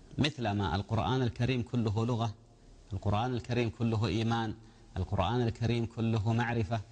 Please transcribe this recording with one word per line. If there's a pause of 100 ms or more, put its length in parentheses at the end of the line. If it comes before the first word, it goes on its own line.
(180)
مثلما
القرآن
الكريم
كله
لغة، (580)
القرآن
الكريم
كله
إيمان، (420)
القرآن
الكريم
كله
معرفة، (120)